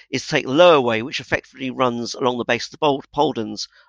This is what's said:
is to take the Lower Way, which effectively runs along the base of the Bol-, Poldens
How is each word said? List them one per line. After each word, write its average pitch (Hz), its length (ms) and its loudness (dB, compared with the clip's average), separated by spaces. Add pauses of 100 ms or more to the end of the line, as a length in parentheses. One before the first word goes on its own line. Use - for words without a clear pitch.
is 131 140 -4
to - 60 -14
take 147 160 0
the 131 60 -4
Lower 160 280 8
Way, 113 220 0
which 131 180 -8
effectively 131 520 -6
runs 120 420 -2
along 123 240 -2
the 113 80 -4
base 120 200 -2
of - 60 -14
the - 60 -20
Bol-, 151 260 0 (100)
Poldens 117 540 -2 (220)